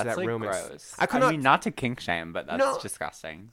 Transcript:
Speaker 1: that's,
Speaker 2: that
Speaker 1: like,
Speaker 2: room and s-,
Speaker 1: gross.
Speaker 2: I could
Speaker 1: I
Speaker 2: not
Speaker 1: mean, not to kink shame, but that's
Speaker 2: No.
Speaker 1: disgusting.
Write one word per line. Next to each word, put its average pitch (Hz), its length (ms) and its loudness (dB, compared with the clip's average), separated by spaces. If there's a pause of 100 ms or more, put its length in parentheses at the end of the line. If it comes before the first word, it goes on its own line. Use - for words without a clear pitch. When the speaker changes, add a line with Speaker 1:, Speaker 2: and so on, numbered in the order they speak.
Speaker 1:
that's, - 20 0
Speaker 2:
that 113 120 0
Speaker 1:
like, - 100 -2
Speaker 2:
room 117 160 -2
and 104 100 -2
s-, 90 140 -4
Speaker 1:
gross. - 320 -16
Speaker 2:
I 170 80 4
could 247 100 2
Speaker 1:
I - 40 6
Speaker 2:
not 254 100 6
Speaker 1:
mean, 151 100 0
not 139 220 6
to - 80 -2
kink - 280 -4
shame, 85 320 -2
but 85 140 -4
that's 80 140 -2
Speaker 2:
No. 269 200 2
Speaker 1:
disgusting. 82 720 -10